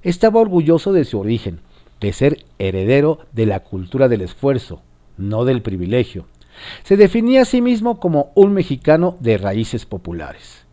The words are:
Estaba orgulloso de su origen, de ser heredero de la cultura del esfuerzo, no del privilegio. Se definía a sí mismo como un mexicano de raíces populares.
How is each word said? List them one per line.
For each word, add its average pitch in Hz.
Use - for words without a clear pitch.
Estaba 214
orgulloso 175
de 170
su 113
origen, 101
de 101
ser 143
heredero 110
de 113
la 98
cultura 110
del 117
esfuerzo, 127
no 107
del 127
privilegio. 95
Se 196
definía 233
a -
sí 247
mismo 240
como 156
un 202
mexicano 170
de 113
raíces 101
populares. 85